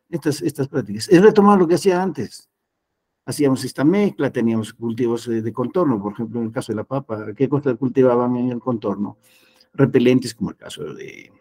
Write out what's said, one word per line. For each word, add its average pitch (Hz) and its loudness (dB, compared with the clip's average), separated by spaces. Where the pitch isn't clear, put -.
estas, 147 -4
estas 143 -6
prácticas? 107 -8
Es 180 8
retomar 208 8
lo 170 4
que 175 4
hacía 180 2
antes. 147 -8
Hacíamos 135 0
esta 135 -4
mezcla, 180 2
teníamos 113 -2
cultivos, 117 -4
eh, 113 -2
de 110 -6
contorno, 123 -2
por 101 -6
ejemplo, 117 -8
en 113 -4
el 110 -8
caso 123 -6
de 104 -4
la 107 -6
papa, 110 -8
¿qué 131 -2
cosas 135 -2
cultivaban 123 2
en 127 -2
el 120 -6
contorno? 110 -4
Repelentes, 127 2
como 90 -6
el - -18
caso - -16
de, - -20